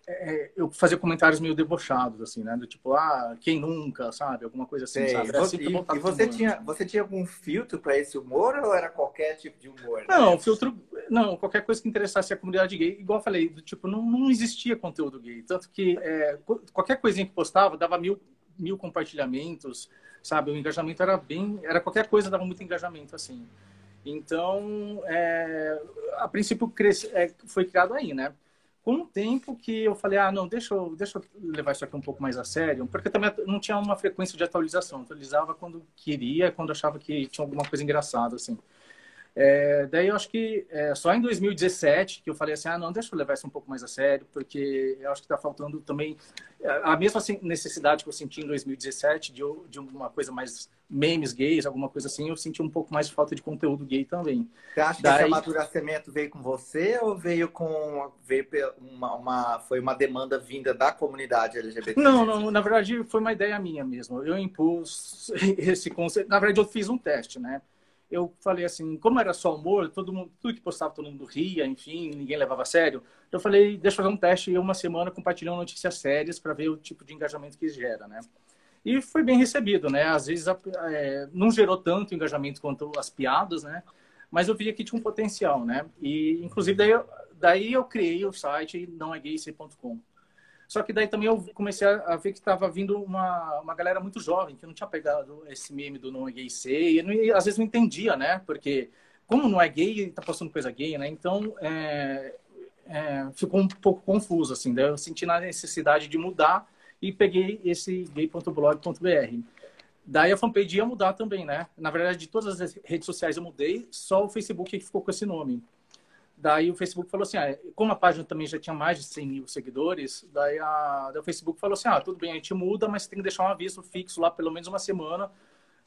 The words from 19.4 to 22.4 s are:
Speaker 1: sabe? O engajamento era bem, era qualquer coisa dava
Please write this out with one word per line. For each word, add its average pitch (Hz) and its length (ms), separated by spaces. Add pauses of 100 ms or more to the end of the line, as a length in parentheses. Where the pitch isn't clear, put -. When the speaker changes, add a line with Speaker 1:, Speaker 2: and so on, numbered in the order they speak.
Speaker 1:
sabe? 147 300
O 147 60
engajamento 156 440
era 185 140
bem, 196 480
era 165 160
qualquer 214 280
coisa 208 220
dava 185 140